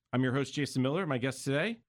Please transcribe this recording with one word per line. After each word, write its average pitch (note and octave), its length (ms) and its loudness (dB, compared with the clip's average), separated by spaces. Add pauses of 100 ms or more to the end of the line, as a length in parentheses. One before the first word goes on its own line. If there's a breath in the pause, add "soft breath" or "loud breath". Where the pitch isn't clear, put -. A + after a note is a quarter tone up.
(120)
I'm B2 100 2
your B2+ 100 2
host, C3+ 220 -2
Jason C#3 280 0
Miller. D#3 240 2
My C3+ 120 0
guests B2+ 240 -2
today D#3+ 360 0 (100)